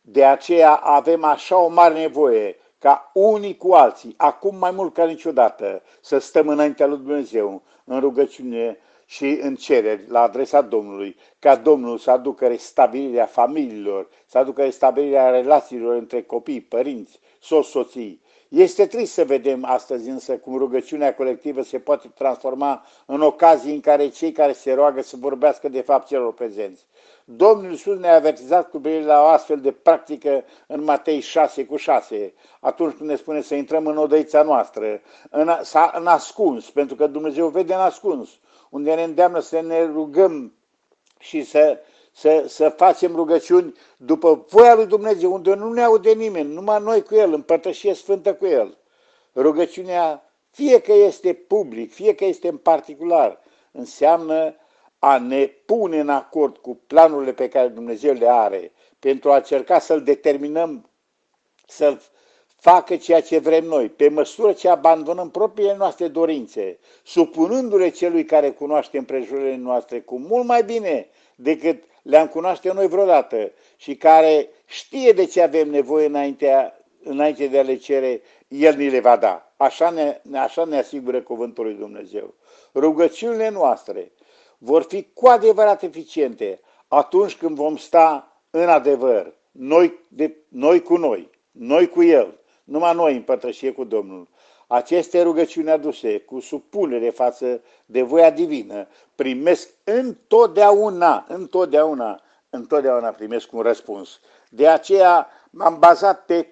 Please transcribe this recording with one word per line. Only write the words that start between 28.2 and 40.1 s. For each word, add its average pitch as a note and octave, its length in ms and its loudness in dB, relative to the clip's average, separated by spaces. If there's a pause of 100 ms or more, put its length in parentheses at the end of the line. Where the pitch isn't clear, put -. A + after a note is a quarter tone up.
cu D#3+ 80 -14
privire D#3 260 -6
la D3 180 4
o D3+ 40 6
astfel D#3 340 0
de C3 120 -2
practică D3 720 -2 (220)
în D3+ 180 -10
Matei D3+ 360 -2
șase D3 440 -2
cu C#3 120 -10
șase, A2 580 -4 (260)
atunci D3+ 360 -4
când D3+ 120 -12
ne D3 80 -4
spune D3+ 240 -8
să D3 140 -10
intrăm D#3 320 -4
în D3+ 100 -4
odăița D3+ 460 2
noastră, A2 580 -2 (300)
în D#3 180 -2
a-, E3 140 -2
sa-, D#3+ 360 0
în E3+ 80 -6
ascuns, D#3 640 0
pentru C#3 260 -4
că D3+ 100 0
Dumnezeu D3+ 420 -4
vede E3+ 260 -4
în F#3 60 -4
ascuns, F3 480 -4 (420)
unde D3 240 -4
ne E3 80 -4
îndeamnă E3 380 0
să D#3+ 200 -6
ne E3 240 -2
rugăm D3+ 720 -2 (640)